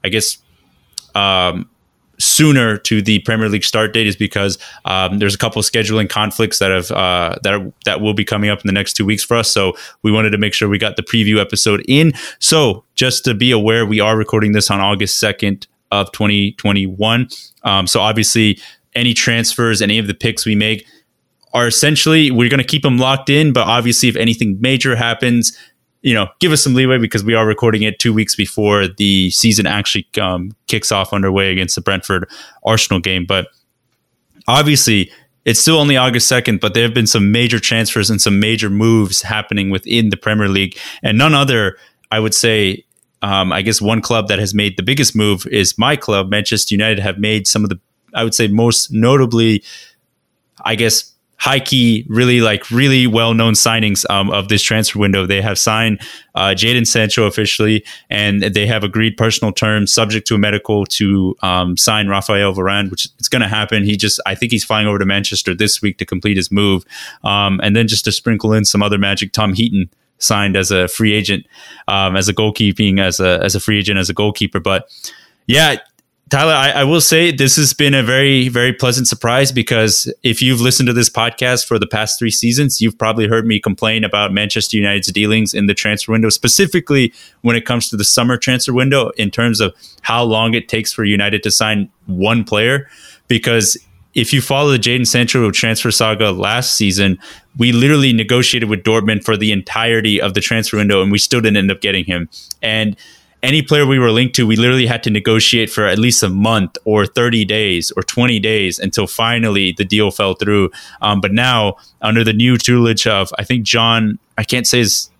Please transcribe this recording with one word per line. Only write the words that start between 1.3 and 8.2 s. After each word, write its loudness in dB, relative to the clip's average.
sooner 2
to -2
the 2
Premier -2
League -2
start 0
date 0
is -2
because, -2
um, -2
there's 0
a -18
couple -2
of -4
scheduling -2
conflicts -2
that 2
have, -2
uh, -2
that 0
are, -6
that -2
will 0
be -2